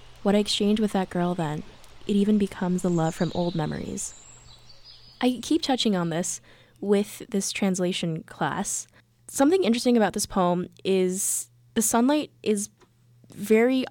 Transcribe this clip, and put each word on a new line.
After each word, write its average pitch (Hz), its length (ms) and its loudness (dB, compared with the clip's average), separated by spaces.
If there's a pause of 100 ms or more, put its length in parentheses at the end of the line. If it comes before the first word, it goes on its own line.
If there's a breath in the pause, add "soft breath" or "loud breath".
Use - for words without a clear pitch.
(220)
what 202 120 4
I 208 40 4
exchange 208 420 2
with 208 120 0
that 190 180 -2
girl 175 240 0
then, 160 280 -4 (440)
it 208 100 0
even 202 220 4
becomes 185 440 -2
the 180 80 0
love 165 240 2
from 170 200 -2
old 175 200 -2
memories. - 600 -6 (1040)
I 254 220 2
keep 320 200 0
touching 240 320 0
on 175 160 0
this 165 300 -4 (400 soft breath)
with 202 480 0
this - 240 -2
translation 180 720 -2
class. - 640 -6 (400 soft breath)
Something 349 340 4
interesting 240 340 2
about 208 180 2
this 208 120 -4
poem 180 420 0 (140)
is 190 680 -2 (260)
the 233 80 2
sunlight 254 480 2 (120)
is 208 280 -2 (640)
very 226 580 2